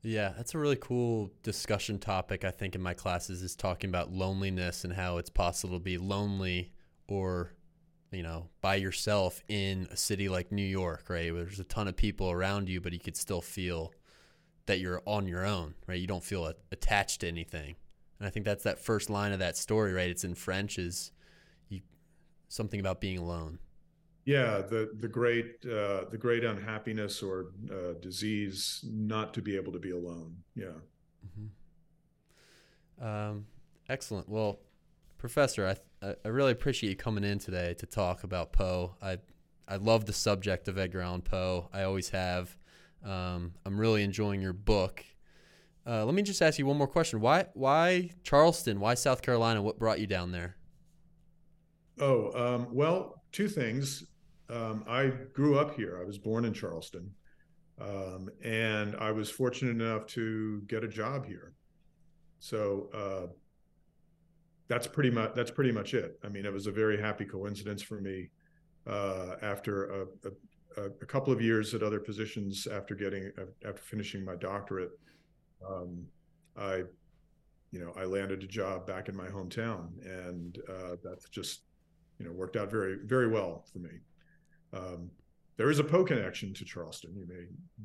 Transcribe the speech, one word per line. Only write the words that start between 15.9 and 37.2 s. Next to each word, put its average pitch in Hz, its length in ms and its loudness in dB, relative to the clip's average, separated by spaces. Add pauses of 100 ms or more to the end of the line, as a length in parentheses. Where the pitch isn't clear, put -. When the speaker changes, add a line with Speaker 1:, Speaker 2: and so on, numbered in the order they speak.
Speaker 1:
You 90 80 -2
don't 95 160 -2
feel 87 240 -2
a-, 80 80 -6 (160)
attached - 500 2
to 87 60 -2
anything. 80 480 -6 (440)
And 101 80 -4
I 92 40 -4
think 104 140 -4
that's 104 180 0
that - 160 0
first 110 300 0
line 101 240 2
of 95 60 -2
that 87 160 0
story, 107 380 2
right? 90 160 2
It's 87 140 -4
in 90 100 -2
French, 98 460 -2
is 87 320 -4 (580)
you, 95 120 -8 (640)
something 107 320 -4
about 95 220 0
being 92 180 0
alone. 85 400 -4 (640)
Speaker 2:
Yeah, 120 380 4
the, 110 380 0
the 117 80 -4
great, 117 480 2 (100)
uh, 101 460 0
the 113 80 -6
great 120 240 2
unhappiness 107 800 -2
or, 92 300 -4 (180)
uh, 90 280 -4
disease, 98 880 -4
not 107 460 -2
to 113 80 -4
be 98 140 -2
able 95 160 -4
to 87 80 -6
be 92 100 -6
alone. 85 460 -6 (200)
Yeah. 92 220 -10 (480)
Speaker 1:
Mm-hmm. - 1800 -18
Um, 107 440 -4 (420)
excellent. 117 400 -6
Well, 107 300 0 (580)
Professor, 120 480 2
I 95 80 4
th-, - 120 -8 (160)
I, 98 140 -4 (100)
I - 40 -2
really 131 220 6
appreciate 120 380 2
you 95 60 0
coming 104 280 -2